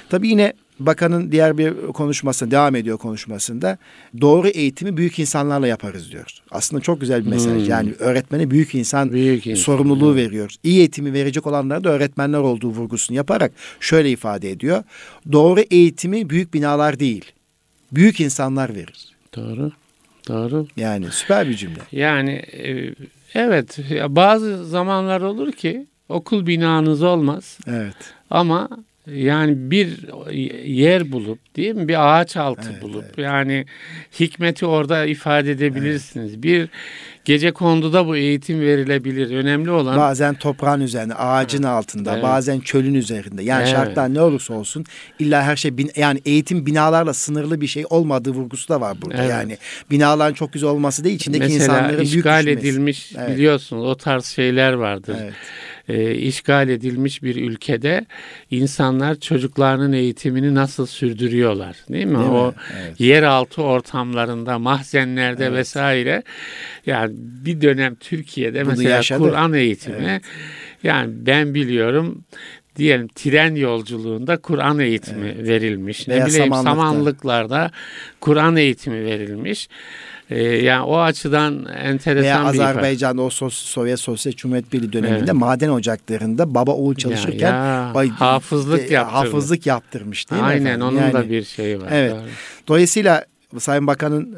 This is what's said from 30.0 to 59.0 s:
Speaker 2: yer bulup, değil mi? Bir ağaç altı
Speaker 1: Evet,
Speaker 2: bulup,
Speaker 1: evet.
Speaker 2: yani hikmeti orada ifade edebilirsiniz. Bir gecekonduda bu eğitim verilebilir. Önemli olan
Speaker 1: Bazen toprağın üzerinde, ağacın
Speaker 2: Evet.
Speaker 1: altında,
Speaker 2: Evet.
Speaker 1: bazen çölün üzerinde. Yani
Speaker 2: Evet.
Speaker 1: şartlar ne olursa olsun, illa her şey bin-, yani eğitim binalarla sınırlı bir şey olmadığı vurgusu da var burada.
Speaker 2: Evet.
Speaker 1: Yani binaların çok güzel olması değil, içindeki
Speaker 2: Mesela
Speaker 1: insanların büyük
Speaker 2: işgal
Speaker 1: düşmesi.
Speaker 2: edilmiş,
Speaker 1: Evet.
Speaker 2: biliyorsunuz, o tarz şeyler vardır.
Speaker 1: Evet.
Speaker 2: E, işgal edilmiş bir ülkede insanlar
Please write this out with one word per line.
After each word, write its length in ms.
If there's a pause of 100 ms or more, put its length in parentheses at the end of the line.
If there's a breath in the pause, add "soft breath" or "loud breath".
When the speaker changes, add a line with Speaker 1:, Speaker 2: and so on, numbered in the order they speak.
Speaker 2:
yer 460
bulup, 440
değil 180
mi? 140
Bir 320
ağaç 160
altı 360
Speaker 1:
Evet, 100
Speaker 2:
bulup, 220
Speaker 1:
evet. 140
Speaker 2:
yani 460 (560 loud breath)
hikmeti 460
orada 400
ifade 440
edebilirsiniz. 920
Bir 260 (560 loud breath)
gecekonduda 840
bu 100
eğitim 440
verilebilir. 760
Önemli 340
olan 280
Speaker 1:
Bazen 360
toprağın 460
üzerinde, 340
ağacın 480
Speaker 2:
Evet. 100
Speaker 1:
altında, 420
Speaker 2:
Evet. 80
Speaker 1:
bazen 380
çölün 340
üzerinde. 480
Yani 200
Speaker 2:
Evet. 100
Speaker 1:
şartlar 420
ne 60
olursa 340
olsun, 300 (340 loud breath)
illa 240
her 140
şey 220
bin-, 180
yani 280
eğitim 420
binalarla 480
sınırlı 460
bir 60
şey 240
olmadığı 400
vurgusu 380
da 120
var 220
burada. 140
Speaker 2:
Evet. 140
Speaker 1:
Yani 280 (320 loud breath)
binaların 440
çok 180
güzel 160
olması 360
değil, 120
içindeki 260
Speaker 2:
Mesela 220
Speaker 1:
insanların 340
büyük 160
Speaker 2:
işgal 320
Speaker 1:
düşmesi. 220
Speaker 2:
edilmiş, 500
Speaker 1:
Evet. 180
Speaker 2:
biliyorsunuz, 480
o 100
tarz 320
şeyler 460
vardır. 500
Speaker 1:
Evet. 100 (560 loud breath)
Speaker 2:
E, 260
işgal 540
edilmiş 540
bir 140
ülkede 720 (440 loud breath)
insanlar 720